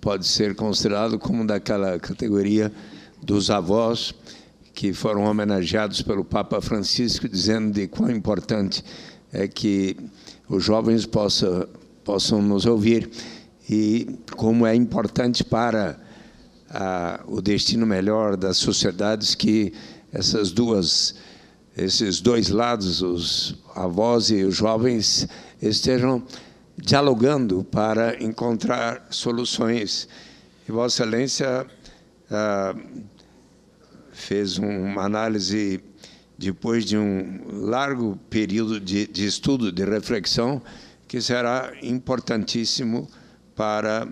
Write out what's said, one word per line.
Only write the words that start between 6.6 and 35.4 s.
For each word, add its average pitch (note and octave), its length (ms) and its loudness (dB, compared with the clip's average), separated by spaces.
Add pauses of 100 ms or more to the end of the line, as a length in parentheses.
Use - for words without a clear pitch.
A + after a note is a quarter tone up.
dizendo G#2+ 420 2
de G2+ 160 0
quão A2+ 220 0
importante G#2 760 0 (480)
é G2+ 160 -2
que G2 480 0 (520)
os F#2+ 160 0
jovens A2+ 420 4
possa, F#2+ 640 0 (340)
possam G2+ 380 0
nos G2+ 240 2
ouvir A2+ 460 4 (580)
e G#2+ 480 0 (180)
como A2+ 300 4
é A2 80 4
importante A#2+ 680 2
para A2+ 560 0 (680)
a, F2+ 600 -4
o G#2+ 140 -6
destino G#2 440 2
melhor G#2 500 2
das F#2 220 0
sociedades G#2 800 0
que G#2+ 380 2 (380)
essas G#2 400 0
duas, G#2 640 2 (640)
esses F#2 440 0
dois A2+ 280 4
lados, G2+ 540 0
os F2 520 -2 (200)
avós G#2 560 2
e G2+ 120 2
os F#2+ 120 2
jovens, A2 720 2 (340)
estejam B2 640 2 (580)
dialogando B2+ 840 4
para A2 580 0
encontrar A#2 840 -2
soluções. A#2 1000 -2 (600)
E - 40 -8
Vossa A#2 320 0
Excelência, B2+ 640 -2 (640)
ah, G2+ 420 0 (1400)
fez G2 440 -2
uma G2+ 460 -2
análise G#2 800 0 (560)